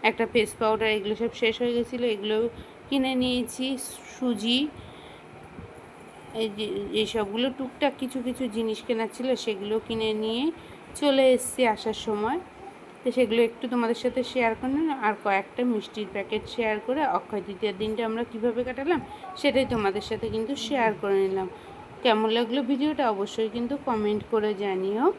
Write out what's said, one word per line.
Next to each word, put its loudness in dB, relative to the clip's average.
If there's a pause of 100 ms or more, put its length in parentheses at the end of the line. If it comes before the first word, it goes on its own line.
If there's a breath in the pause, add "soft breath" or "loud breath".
একটা 4
ফেস 2
পাউডার, 2
এগুলো 0
সব -2 (100)
শেষ 2
হয়ে 0
গেছিলো, -2
এগুলো 0 (480 loud breath)
কিনে 2
নিয়েছি। 0 (440)
সুজি, 2 (1800 loud breath)
এই 0
যে, -4 (340)
এই 2
সবগুলো 0 (100)
টুকটাক 0
কিছু -4
কিছু -2 (120)
জিনিস 0
কেনার 0
ছিল, -4
সেগুলো -2
কিনে -2 (120)
নিয়ে 0 (520 loud breath)
চলে 6
এসেছি 2
আসার 0
সময়। 0 (580)
তো -2
সেগুলো 4
একটু -8
তোমাদের 2
সাথে 0
শেয়ার 2
করে -2
নিলাম। 2
আর 4 (100)
কয়েকটা 2 (100)
মিষ্টির -2
প্যাকেট -4 (100)
শেয়ার 0 (100)
করে 0 (160)
অক্ষয় -4
তৃতীয়ার -4
দিনটা -2
আমরা -2
কীভাবে 0
কাটালাম, 0 (360 loud breath)
সেটাই 4
তোমাদের 0
সাথে -4
কিন্তু -2 (120)
শেয়ার 4
করে 2
নিলাম। 2 (540 loud breath)
কেমন 6 (100)
লাগলো 2 (100)
ভিডিওটা, 2 (100)
অবশ্যই -2
কিন্তু -2 (120)
কমেন্ট 0 (100)
করে 2 (120)
জানিও। 2 (120)